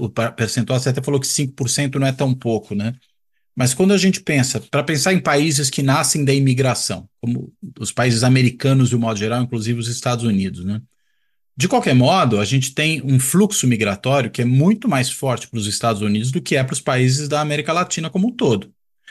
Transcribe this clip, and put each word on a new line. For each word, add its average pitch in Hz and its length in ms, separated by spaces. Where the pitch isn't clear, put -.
o 104 60
pa-, 113 200
percentual, 120 480
você 127 120
até 131 120
falou 143 160
que 131 80
cinco 135 280
por 123 160
cento 139 280
não 135 80
é 135 60
tão 131 220
pouco, 113 400
né? 104 180
Mas 127 160
quando 190 220
a - 40
gente 185 220
pensa, 139 400
pra 143 240
pensar 160 300
em 180 60
países 147 500
que 143 120
nascem 143 420
da 135 100
imigração, 127 720
como 123 320
os 107 100
países 117 320
americanos 127 680
de 123 60
um - 40
modo 113 180
geral, 113 240
inclusive 117 380
os 113 80
Estados 120 360
Unidos, 95 380
né? 104 200
De 135 100
qualquer 196 280
modo, 127 440
a 104 60
gente 135 300
tem 156 280
um 131 160
fluxo 180 480
migratório 113 640
que - 120
é - 20
muito 160 440
mais 131 220
forte 123 380
pros 107 180
Estados 107 360
Unidos 107 280
do 165 120
que 156 120
é 135 80
pros - 200
países 131 460
da 147 120
América 151 320
Latina 165 380
como 190 180
um - 20
todo, 135 420